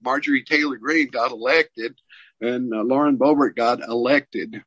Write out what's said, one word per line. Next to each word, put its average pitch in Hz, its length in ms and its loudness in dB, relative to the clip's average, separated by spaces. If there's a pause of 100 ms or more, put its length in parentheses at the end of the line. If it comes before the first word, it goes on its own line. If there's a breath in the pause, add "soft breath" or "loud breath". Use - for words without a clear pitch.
Marjorie 139 400 -2
Taylor 147 320 0
Greene 143 340 -2
got 123 220 -2
elected 123 640 -2 (460 soft breath)
and, 123 320 -2
uh, 110 100 -2
Lauren 135 340 2
Boebert 143 380 2
got 123 260 0
elected. 120 840 -2